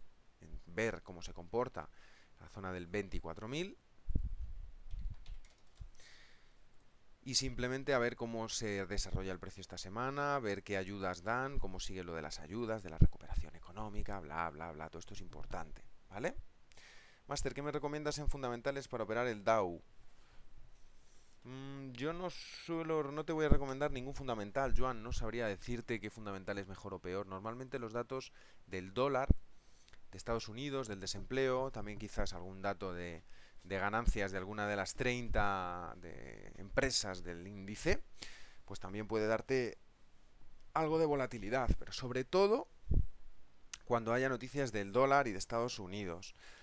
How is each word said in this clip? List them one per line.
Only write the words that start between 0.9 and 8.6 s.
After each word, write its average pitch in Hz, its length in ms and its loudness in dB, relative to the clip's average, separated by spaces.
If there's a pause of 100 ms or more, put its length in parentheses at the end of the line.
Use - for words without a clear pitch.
cómo 87 180 -10
se 82 140 -8
comporta 90 560 -4 (500)
la - 80 -16
zona 95 240 -6
del 90 140 -4
veinticuatro 92 600 -2
mil. 156 300 -4 (3500)
Y 131 120 -2
simplemente 127 580 2
a 131 60 8
ver 120 160 4
cómo 117 340 -2
se 101 380 0